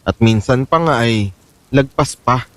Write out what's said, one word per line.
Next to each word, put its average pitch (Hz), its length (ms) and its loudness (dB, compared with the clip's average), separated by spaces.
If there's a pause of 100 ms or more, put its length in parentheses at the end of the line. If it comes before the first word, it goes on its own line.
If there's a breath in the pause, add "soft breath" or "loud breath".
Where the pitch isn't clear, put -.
At - 160 -4
minsan 113 480 0
pa 165 160 0
nga 143 240 0
ay 110 240 0 (400)
lagpas 139 480 -2
pa. 123 400 -2